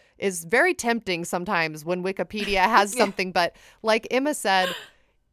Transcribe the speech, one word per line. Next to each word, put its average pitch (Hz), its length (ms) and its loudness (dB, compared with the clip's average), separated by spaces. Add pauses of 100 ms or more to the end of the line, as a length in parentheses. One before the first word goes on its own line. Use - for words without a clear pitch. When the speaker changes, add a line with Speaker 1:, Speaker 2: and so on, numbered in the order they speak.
(180)
Speaker 1:
is 180 260 -4
very 262 280 2
tempting 226 540 -2
sometimes 170 580 -2
when 180 180 -4
Wikipedia 196 600 -2
has 208 300 4
Speaker 2:
<laughs> - 0 -
Yeah. 247 80 0
Speaker 1:
something. 196 300 0
But 175 220 0 (280)
like 220 280 0
Emma 277 240 0
said, 190 340 2 (640)